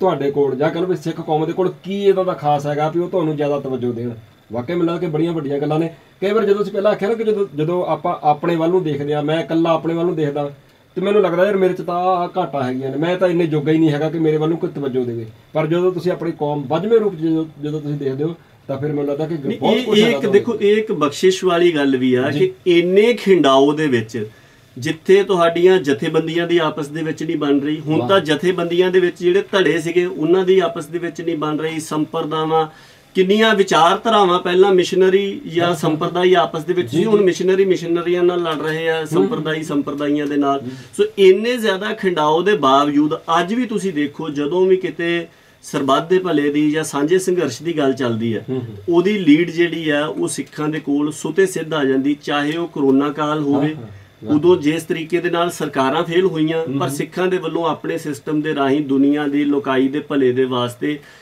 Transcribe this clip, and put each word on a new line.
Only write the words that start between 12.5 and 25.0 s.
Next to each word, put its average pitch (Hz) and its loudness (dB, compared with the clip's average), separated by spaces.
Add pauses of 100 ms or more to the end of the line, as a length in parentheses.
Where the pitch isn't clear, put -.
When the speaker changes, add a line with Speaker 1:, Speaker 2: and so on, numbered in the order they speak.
Speaker 1:
ਹੈਗੀਆਂ 131 -4
ਨੇ, 135 -6
ਮੈਂ 170 0
ਤਾਂ 185 2
ਇੰਨੇ 175 2
ਜੋਗਾ 151 0
ਹੀ 160 4
ਨਹੀਂ 160 4
ਹੈਗਾ 147 0
ਕਿ 165 -4
ਮੇਰੇ 156 2
ਵੱਲ 156 0
ਨੂੰ 165 0
ਕੋਈ 165 -4
ਤਵੱਜੋ 127 -2
ਦੇਵੇ। 117 -6 (260)
ਪਰ 156 0
ਜਦੋਂ 180 2
ਤੁਸੀਂ 175 -2
ਆਪਣੀ 165 -4
ਕੌਮ 147 -4
ਵੱਜਵੇਂ 202 2
ਰੂਪ 202 -2
'ਚ 160 -10
ਜਦੋਂ, 160 0 (180)
ਜਦੋਂ 151 -6
ਤੁਸੀਂ 147 -6
ਦੇਖਦੇ 139 -4
ਹੋ 165 -4 (340)
ਤਾਂ 139 -6
ਫਿਰ 147 -4
ਮੈਨੂੰ 143 -4
ਲੱਗਦਾ 143 -4
ਕਿ 160 -6
Speaker 2:
ਨਹੀਂ, 226 -4
Speaker 1:
ਬਹੁਤ 208 2
Speaker 2:
ਇਹ, 254 -2
Speaker 1:
ਕੁਛ 214 0
Speaker 2:
ਇਹ 214 6
Speaker 1:
ਹੈਗਾ 240 2
Speaker 2:
ਇੱਕ - -2
Speaker 1:
ਤੁਹਾਡੇ 202 4
Speaker 2:
ਦੇਖੋ, 233 -2
Speaker 1:
ਕੋਲ। 214 -6
Speaker 2:
ਇਹ 208 4
ਇੱਕ 214 -2
ਬਖਸ਼ਿਸ਼ 185 0
ਵਾਲੀ 175 2
ਗੱਲ 139 2
ਵੀ 127 2
ਆ 127 0
Speaker 1:
ਜੀ। 147 -2
Speaker 2:
ਕਿ 185 2
ਇੰਨੇ 196 4
ਖਿੰਡਾਓ 147 4
ਦੇ 151 0
ਵਿੱਚ 117 -2 (500)
ਜਿੱਥੇ 160 2